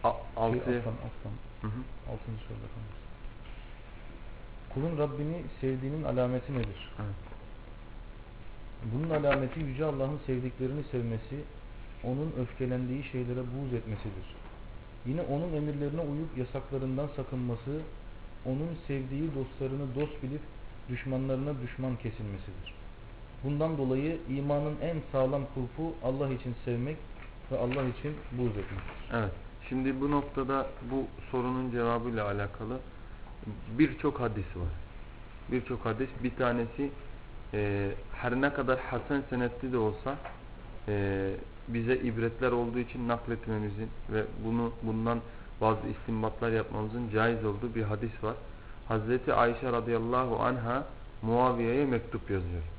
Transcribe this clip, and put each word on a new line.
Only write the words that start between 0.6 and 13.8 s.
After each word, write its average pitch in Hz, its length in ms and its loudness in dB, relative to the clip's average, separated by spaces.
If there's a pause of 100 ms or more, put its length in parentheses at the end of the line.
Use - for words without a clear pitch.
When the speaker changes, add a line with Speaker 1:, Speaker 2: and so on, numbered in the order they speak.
Speaker 2:
alttan. 110 280 -6 (280)
Speaker 1:
Hı - 40 -2
hı. 107 140 -2 (320)
Speaker 2:
Altıncı 110 360 -4
soruda 110 260 -6
kalmıştık. 107 340 -8 (1700)
Kulun 151 240 0
Rabbini 147 440 0 (180)
sevdiğinin 135 440 0
alameti 127 500 2
nedir? 110 440 -2
Speaker 1:
Evet. 101 220 -2 (1600)
Speaker 2:
Bunun 135 260 0
alameti 143 500 4
Yüce 139 240 0
Allah'ın 143 420 2
sevdiklerini 127 640 0
sevmesi, 113 460 0 (680)
onun 139 280 0 (100)
öfkelendiği 127 600 0
şeylere 123 360 0
buğz 127 340 -2
etmesidir. 104 600 -4 (720)